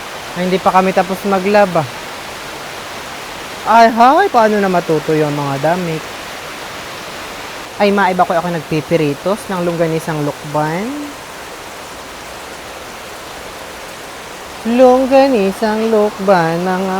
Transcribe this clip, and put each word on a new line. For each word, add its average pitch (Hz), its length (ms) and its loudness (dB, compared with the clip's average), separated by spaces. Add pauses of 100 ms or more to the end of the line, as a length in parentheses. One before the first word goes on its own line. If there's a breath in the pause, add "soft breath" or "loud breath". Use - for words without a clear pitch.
(340)
Ay, 180 140 -2
hindi 185 100 2
pa 185 140 2
kami 185 240 4
tapos 185 320 0
maglaba. 190 560 4 (1800)
Ay, 226 240 8
hay, 262 400 6
paano 220 260 4
na 196 140 2
matutuyo 156 560 2
ang 147 80 -2
mga 143 260 -2
damit? 165 400 0 (1800)
Ay, 208 140 4
maiba 185 340 4
ko, - 80 0
ako 165 140 0 (100)
nagpipiritos 160 920 -2
ng 180 160 -2
longganisang 160 580 -2
lukban. 151 600 -2 (3750)
Longganisang 240 1300 4
lukban, 190 680 4
mga 185 360 -2